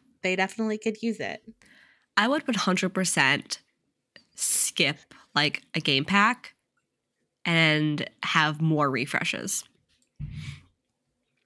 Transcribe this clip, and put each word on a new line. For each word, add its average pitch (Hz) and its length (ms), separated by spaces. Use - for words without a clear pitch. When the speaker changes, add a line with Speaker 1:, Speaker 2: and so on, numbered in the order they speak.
Speaker 1:
they 185 140
definitely 214 420
could 214 240
use 220 160
it. 95 240
Speaker 2:
I 214 120
would 302 180
one 247 80
hundred 185 360
percent 151 720
skip, - 640
like, 147 300
a 160 60
game 143 240
pack 202 500
and 156 640
have 156 380
more 151 280
refreshes. - 760